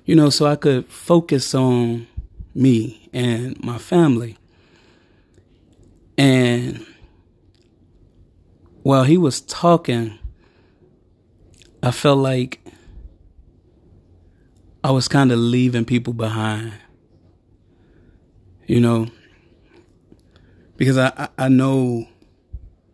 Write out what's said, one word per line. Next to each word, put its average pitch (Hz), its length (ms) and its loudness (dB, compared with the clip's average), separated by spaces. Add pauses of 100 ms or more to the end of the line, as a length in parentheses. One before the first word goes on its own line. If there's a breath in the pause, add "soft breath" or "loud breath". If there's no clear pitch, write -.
you 180 100 2
know, 147 140 6
so 147 160 0
I 147 120 0
could 131 300 0
focus 143 680 -2
on 120 500 0 (480)
me 123 600 0
and 123 500 -4
my 117 160 -8
family. 123 580 0 (1800 soft breath)
And 127 680 0 (2000 loud breath)
while 135 200 2
he 151 140 4
was 156 240 0
talking, 120 800 -2 (1600 soft breath)
I 123 80 -2
felt 139 300 2
like 131 400 -4 (2250 loud breath)
I 135 80 2
was 127 160 0
kinda 135 280 2
leaving 120 500 0
people 123 280 -2
behind, 110 600 -6 (1900 soft breath)
you 123 120 2
know, 117 280 2 (1700 soft breath)
because 131 220 0
I, 131 200 0
I, 139 280 -8
I - 20 -2
know 131 600 0 (880)